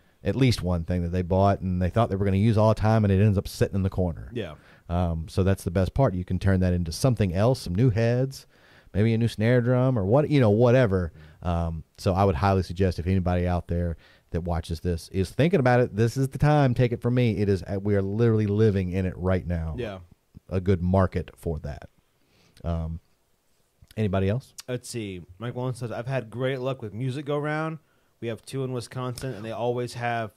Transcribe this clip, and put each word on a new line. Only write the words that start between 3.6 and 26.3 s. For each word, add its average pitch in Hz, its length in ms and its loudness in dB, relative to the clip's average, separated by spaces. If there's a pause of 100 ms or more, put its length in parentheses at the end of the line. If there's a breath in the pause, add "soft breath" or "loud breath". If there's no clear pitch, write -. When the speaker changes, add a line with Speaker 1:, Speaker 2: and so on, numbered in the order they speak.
Speaker 1:
in 98 80 0
the 95 60 0
corner. 90 440 -4
Speaker 2:
Yeah. 92 220 -10 (340 soft breath)
Speaker 1:
Um, 85 400 -2
so 98 140 0
that's 95 200 2
the 95 80 -4
best 92 220 0
part. 131 200 2
You 90 120 -4
can 92 120 -2
turn 95 220 2
that 90 140 2
into 87 180 -2
something 104 420 0
else, 113 280 2
some 85 120 -6
new 117 180 4
heads, 120 540 0 (480 soft breath)
maybe 110 200 2
a 110 40 2
new 117 120 2
snare 120 320 2
drum 127 360 2
or 98 60 0
what, 127 260 2
you 143 120 4
know, 110 80 6
whatever. 110 640 4 (280 loud breath)
Um, 85 440 -2 (120)
so 98 160 0
I 95 120 4
would 95 100 4
highly 95 280 2
suggest 90 360 0
if 82 80 -4
anybody 90 400 0
out 87 220 -2
there 85 260 -2 (360 soft breath)
that 85 100 -4
watches 85 400 -6
this 87 280 -4
is 92 220 -2
thinking 175 280 2
about 123 200 4
it, 123 160 0
this 113 200 0
is 135 140 0
the - 80 -12
time. 147 380 4
Take 123 160 2
it 117 100 -6
from 123 140 0
me. 120 220 2
It 101 120 2
is, 92 140 0
uh, 95 180 -6
we 101 140 0
are 98 60 2
literally 107 440 2
living 101 460 2
in 92 160 0
it - 100 -6
right 92 300 0
now. 82 280 -4
Speaker 2:
Yeah. 104 240 -8 (500)
Speaker 1:
A 95 120 -2
good 90 220 0
market 92 520 0
for 82 240 -6
that. 73 300 -14 (760 soft breath)
Um, 82 360 -4 (1000)
anybody 95 320 0
else? 117 240 -4 (140)
Speaker 2:
Let's 123 220 -8
see. 98 320 -8 (160)
Mike 120 180 -8
Wallen 127 200 -4
says, 113 160 -8
"I've 110 160 -8
had 127 220 -4
great 131 300 -4